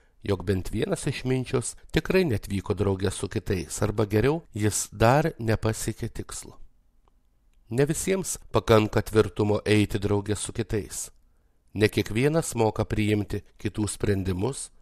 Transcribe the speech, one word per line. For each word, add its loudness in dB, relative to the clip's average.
jog -2
bent -2
vienas -4
išminčius -2
tikrai 2
netvyko -2
drauge 0
su -4
kitais, -4
arba 2
geriau, 2
jis 0
dar 4
nepasiekė -2
tikslo. -12
Ne 2
visiems -2
pakanka 4
tvirtumo 2
eiti 4
drauge -2
su -8
kitais. -6
Ne 6
kiekvienas 0
moka 2
priimti 0
kitų -4
sprendimus, -2